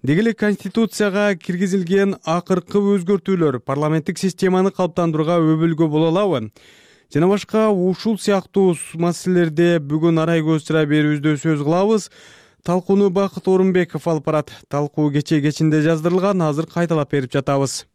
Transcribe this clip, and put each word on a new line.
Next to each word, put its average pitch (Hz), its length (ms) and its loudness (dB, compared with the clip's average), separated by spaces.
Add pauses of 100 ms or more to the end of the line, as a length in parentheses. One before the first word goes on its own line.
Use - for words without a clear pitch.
Деги 147 160 2
эле 226 160 2
Конституцияга 208 920 -2 (100)
киргизилген 190 840 0
акыркы 175 560 -2 (160)
өзгөртүүлөр 170 680 0
парламенттик 151 560 -2
системаны 185 560 0
калыптандырууга 170 640 0
өбөлгө 160 480 2
боло 156 240 2
алабы? 165 400 -2 (560)
Жана 170 240 2
башка 214 400 0
ушул 190 480 0
сыяктуу 190 560 0 (240)
маселелерде 170 800 2
бүгүн 156 460 0
арай 165 180 0
көз 156 240 0
чыра 156 160 0
берүүбүздө 151 560 0
сөз 151 240 -2
кылабыз. 190 480 0 (560)
Талкууну 196 480 2
Бакыт 196 320 -2
Орунбеков 185 640 2
алып 156 160 -2
барат. 151 240 -2 (160)
Талкуу 147 420 -2
кече 147 300 0
кечинде 156 480 0
жаздырылган, 175 540 0
азыр 156 260 -2
кайталап 160 480 -2
берип 131 160 -2
жатабыз. 139 640 -2